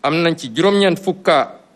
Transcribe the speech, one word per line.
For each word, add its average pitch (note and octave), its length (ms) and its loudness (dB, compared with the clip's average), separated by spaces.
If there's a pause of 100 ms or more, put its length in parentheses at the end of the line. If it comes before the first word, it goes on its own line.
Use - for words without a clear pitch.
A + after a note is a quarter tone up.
am C#3+ 200 -2
nañ E3 140 0
ci B2 180 -12
juróom-ñeent F#3+ 440 2
fukk F#3 260 -6
cas D3+ 240 2 (280)